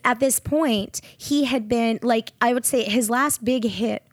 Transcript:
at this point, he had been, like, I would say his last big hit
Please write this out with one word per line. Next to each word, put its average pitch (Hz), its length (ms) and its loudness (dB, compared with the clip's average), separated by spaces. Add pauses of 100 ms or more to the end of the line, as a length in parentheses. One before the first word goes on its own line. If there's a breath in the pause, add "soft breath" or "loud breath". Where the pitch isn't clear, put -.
at 247 160 0
this 269 200 2
point, 262 600 0 (160 loud breath)
he 285 280 0
had 240 240 -2
been, 233 340 0
like, 226 380 0
I 240 120 4
would 247 120 -2
say 240 200 0
his 214 260 0
last 262 340 0
big 247 200 0
hit 214 380 -2 (100)